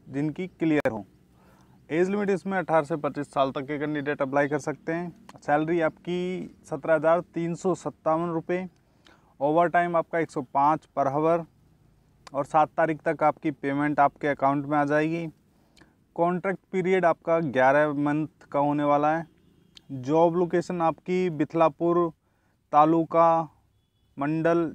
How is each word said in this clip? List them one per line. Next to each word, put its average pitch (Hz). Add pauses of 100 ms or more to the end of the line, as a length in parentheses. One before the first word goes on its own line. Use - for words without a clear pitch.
जिनकी 151
क्लियर 151
हो। 104 (840)
एज 180
लिमिट 202
इसमें 190
अठारह 160
से 160
पच्चीस 143
साल 135
तक 147
के 143
कैंडिडेट 147
अप्लाई 143
कर 147
सकते 156
हैं। 170 (300)
सैलरी 156
आपकी 180 (200)
सत्रह 160
हज़ार 160
तीन 170
सौ 175
सत्तावन 160
रुपये, 180 (720)
ओवर 156
टाइम 175
आपका 165
एक 156
सौ 151
पाँच 143 (100)
per 139
hour 160 (880)
और 139
सात 156
तारीख 160
तक 156
आपकी 151
पेमेंट 143
आपके 143
अकाउंट 139
में 147
आ 147
जाएगी। 160 (880)
कॉन्ट्रैक्ट 175 (120)
पीरियड 185
आपका 165
ग्यारह 143
मंथ 147 (240)
का 143
होने 147
वाला 147
है। 165 (640)
जॉब 156
लोकेशन 175
आपकी 180
बिथलापुर 165 (600)
तालुका 165 (760)
मंडल, 160